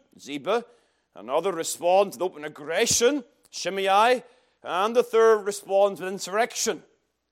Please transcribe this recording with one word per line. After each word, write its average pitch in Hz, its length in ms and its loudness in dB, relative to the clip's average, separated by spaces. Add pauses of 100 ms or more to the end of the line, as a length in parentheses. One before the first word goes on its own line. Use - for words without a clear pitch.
(200)
Ziba. 147 460 -4 (500)
Another 147 360 -4
responds 175 640 0
in 175 60 -6
open 180 200 -8
aggression, 196 800 -2 (280)
Shimei. 196 720 2 (400)
And 185 320 -2
the 240 80 4
third 226 400 4
responds 196 580 0
with 185 100 -6
insurrection, 202 720 -4 (480)